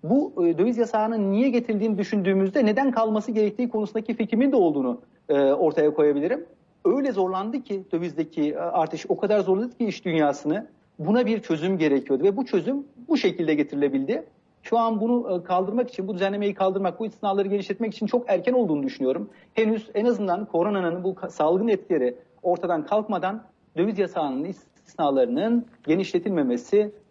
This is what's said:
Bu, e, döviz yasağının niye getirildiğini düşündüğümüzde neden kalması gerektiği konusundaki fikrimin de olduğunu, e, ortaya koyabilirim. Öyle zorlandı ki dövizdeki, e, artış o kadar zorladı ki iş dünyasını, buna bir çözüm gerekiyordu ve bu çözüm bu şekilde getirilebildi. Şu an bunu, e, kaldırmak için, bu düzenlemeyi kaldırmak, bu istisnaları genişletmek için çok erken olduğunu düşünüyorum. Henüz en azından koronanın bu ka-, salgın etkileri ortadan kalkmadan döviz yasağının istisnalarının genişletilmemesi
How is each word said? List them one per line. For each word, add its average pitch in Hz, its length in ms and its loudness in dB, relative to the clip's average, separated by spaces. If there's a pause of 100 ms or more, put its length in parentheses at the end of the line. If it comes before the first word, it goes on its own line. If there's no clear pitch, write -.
Bu, 185 440 2
e, 170 100 0
döviz 220 200 2
yasağının 220 540 0
niye 233 180 2
getirildiğini 226 480 0
düşündüğümüzde 196 680 2
neden 254 260 2
kalması 220 400 0
gerektiği 214 380 0
konusundaki 214 440 -4
fikrimin 233 380 0
de 285 40 2
olduğunu, 143 460 2 (280)
e, 156 80 2
ortaya 151 560 4
koyabilirim. 151 520 2 (400)
Öyle 262 260 2
zorlandı 196 500 -2
ki 196 300 -8
dövizdeki, 156 600 -4
e, 151 60 -6
artış 165 520 -2
o 202 80 0
kadar 208 220 2
zorladı 196 380 0
ki 240 80 -2
iş 190 200 -6
dünyasını, 160 640 0 (320)
buna 208 260 2
bir 214 140 0
çözüm 175 380 -2
gerekiyordu 139 460 0
ve 196 140 2
bu 254 80 -2
çözüm 240 380 -2 (240)
bu 320 100 2
şekilde 170 360 0
getirilebildi. 143 720 0 (400)
Şu 226 140 0
an 226 240 2
bunu, 233 380 0
e, 175 40 -14
kaldırmak 190 460 0
için, 190 180 -8
bu 214 60 -6
düzenlemeyi 202 400 -2
kaldırmak, 190 460 0
bu 226 60 -4
istisnaları 202 420 -2
genişletmek 202 460 -2
için - 120 -6
çok 240 240 0
erken 190 240 2
olduğunu 165 300 2
düşünüyorum. 131 460 -2 (240)
Henüz 220 400 0
en 208 120 0
azından 202 400 0
koronanın 180 580 0
bu 185 100 -2
ka-, - 160 -10
salgın 180 380 2
etkileri 147 480 0 (280)
ortadan 175 420 0
kalkmadan 208 580 -2 (340)
döviz 196 220 0
yasağının 151 440 -2
istisnalarının 160 1200 0 (180)
genişletilmemesi 180 1080 0 (200)